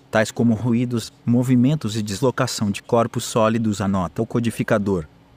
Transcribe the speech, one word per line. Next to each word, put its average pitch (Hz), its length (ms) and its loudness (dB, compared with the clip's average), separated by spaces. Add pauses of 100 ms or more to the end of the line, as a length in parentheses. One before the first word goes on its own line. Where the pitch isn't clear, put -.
(120)
tais 110 200 0
como 117 220 2
ruídos, 120 600 -2 (120)
movimentos 123 720 2
e 110 80 -2
deslocação 113 680 -2
de - 140 -6
corpos 117 400 0
sólidos, 110 560 0
anota 98 420 -2
o 113 40 -2
codificador. 104 800 -2 (320)